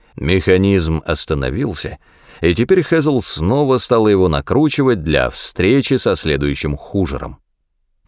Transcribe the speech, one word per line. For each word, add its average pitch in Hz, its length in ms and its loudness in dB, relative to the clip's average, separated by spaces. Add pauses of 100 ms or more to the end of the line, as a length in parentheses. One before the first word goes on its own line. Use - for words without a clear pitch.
(160)
механизм 92 880 2
остановился, 78 920 -4 (440)
и 87 120 2
теперь 139 300 2
Хезл 147 380 0
снова 127 560 0
стала 113 300 2
его 92 200 4
накручивать 117 760 0
для 69 260 0
встречи 127 680 0
со 113 200 0
следующим 71 640 -2
хужером. - 600 -6 (680)